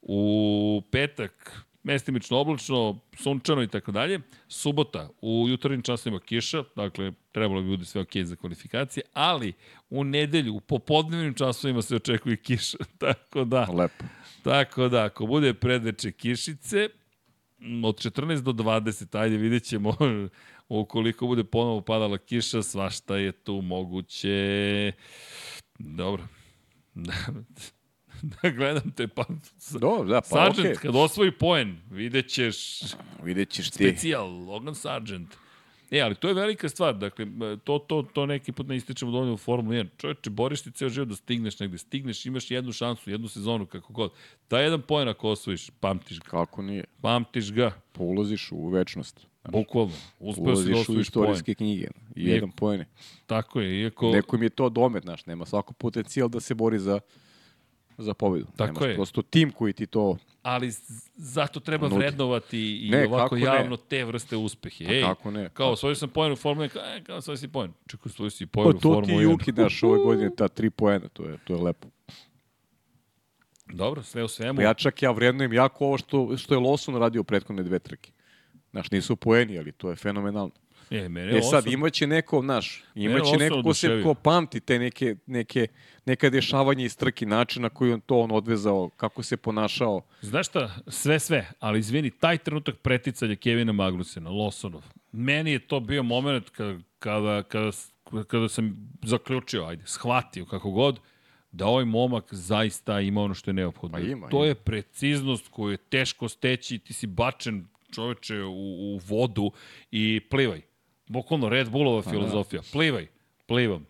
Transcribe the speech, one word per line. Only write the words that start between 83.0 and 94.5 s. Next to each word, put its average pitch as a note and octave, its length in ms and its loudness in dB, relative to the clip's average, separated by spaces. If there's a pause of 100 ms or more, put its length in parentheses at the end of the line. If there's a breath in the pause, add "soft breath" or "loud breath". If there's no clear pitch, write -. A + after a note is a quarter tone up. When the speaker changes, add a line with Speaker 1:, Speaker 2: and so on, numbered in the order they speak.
Speaker 2:
imaće B2+ 200 4
Speaker 1:
Lawson D3 140 4
Speaker 2:
neko D#3 140 4
ko C#3+ 200 2
se, E3+ 140 0
Speaker 1:
oduševio. A2+ 160 2
Speaker 2:
ko D#3+ 100 4
pamti D3+ 460 2
te B2 200 2
neke, A#2+ 360 -2 (100)
neke, A#2+ 420 0 (380 soft breath)
neka C3 240 4
dešavanja C3+ 560 2
iz A2+ 120 -4
trke, B2+ 280 0
način A#2 360 2
na A#2 80 0
koji B2 240 2
on A2 80 -2
to, B2+ 180 2
on A2+ 120 2
odvezao, G#2 580 2
kako - 340 -6
se A#2+ 140 -4
ponašao. G#2+ 640 0 (200 soft breath)
Speaker 1:
Znaš B2 260 -4
šta, A#2 280 -4 (120)
sve, D3+ 320 0
sve, C3+ 400 -2
ali G#2+ 200 0
izvini, A#2+ 320 -2
taj E3 260 2
trenutak D3 400 -4
preticanja B2 580 0
Kevina A#2 360 2
Magnusena, F2+ 580 -2
Lawsonov, G2 520 -4 (300)